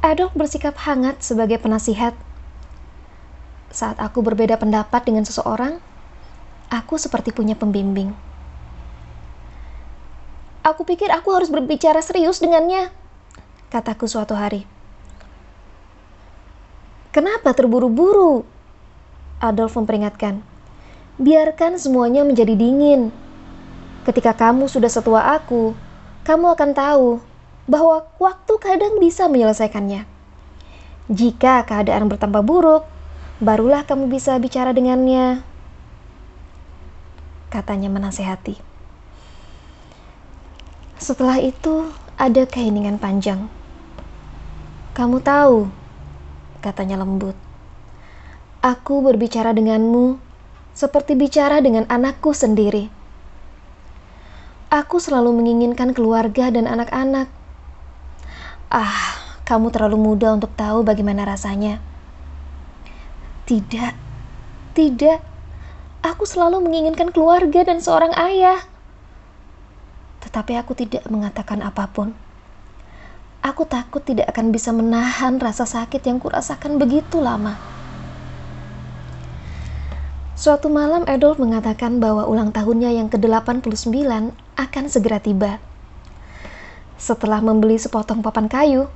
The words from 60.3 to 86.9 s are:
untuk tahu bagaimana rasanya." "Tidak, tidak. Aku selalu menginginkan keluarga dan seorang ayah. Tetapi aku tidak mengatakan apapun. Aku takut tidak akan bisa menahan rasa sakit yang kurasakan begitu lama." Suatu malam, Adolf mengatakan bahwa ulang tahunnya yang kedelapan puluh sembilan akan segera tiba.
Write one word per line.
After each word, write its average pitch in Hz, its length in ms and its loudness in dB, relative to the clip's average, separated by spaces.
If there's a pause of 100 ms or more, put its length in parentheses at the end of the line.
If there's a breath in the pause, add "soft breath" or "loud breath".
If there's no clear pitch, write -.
untuk 214 160 -2
tahu 220 320 -2
bagaimana 202 400 0
rasanya." 202 560 -4 (1700 loud breath)
"Tidak, 233 460 -2 (840)
tidak. 311 480 4 (800 loud breath)
Aku 339 240 -2
selalu 349 320 2
menginginkan 330 560 0
keluarga 349 480 6
dan 339 160 2
seorang 330 400 4
ayah. 370 400 4 (1700)
Tetapi 233 320 -4
aku 240 160 -8
tidak 247 320 -6
mengatakan 208 560 -4
apapun. 202 480 -4 (1300 loud breath)
Aku 269 240 -4
takut 285 400 -6
tidak 240 300 -2
akan 226 180 0
bisa 226 240 0
menahan 247 640 0
rasa 240 240 -2
sakit 233 400 -6
yang 254 160 0
kurasakan 285 600 -4
begitu 294 420 2
lama." 214 320 -2 (2750 loud breath)
Suatu 294 320 2
malam, 302 400 2
Adolf 294 320 4
mengatakan 226 640 0
bahwa 214 240 0
ulang 220 240 0
tahunnya 226 400 2
yang 226 160 0
kedelapan 220 560 0
puluh 214 160 -4
sembilan 240 560 -2 (240)
akan 269 320 -4
segera 220 320 0
tiba. 202 400 0 (1400 loud breath)